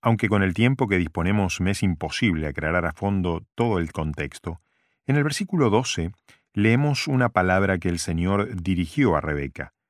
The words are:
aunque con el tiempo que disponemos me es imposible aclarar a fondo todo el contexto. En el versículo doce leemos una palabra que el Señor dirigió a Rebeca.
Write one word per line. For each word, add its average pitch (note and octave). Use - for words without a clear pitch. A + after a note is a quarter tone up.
aunque A2+
con G2+
el F#2
tiempo B2
que G2
disponemos F2+
me F#2
es -
imposible F2
aclarar D#2+
a D#2
fondo F#2
todo A2+
el E2
contexto. D#2
En C3+
el C#3+
versículo D3+
doce G2+
leemos B2+
una B2+
palabra F#2
que F2
el F2
Señor F#2
dirigió F2+
a D2+
Rebeca. C#2+